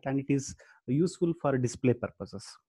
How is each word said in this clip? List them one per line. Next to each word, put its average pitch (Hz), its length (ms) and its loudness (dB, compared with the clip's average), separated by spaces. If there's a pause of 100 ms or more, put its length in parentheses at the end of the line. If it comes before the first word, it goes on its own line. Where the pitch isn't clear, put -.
and 135 140 0
it 139 100 -4
is 139 260 0 (320)
useful 170 540 2
for 135 160 2
display 123 360 2
purposes. - 520 -6 (240)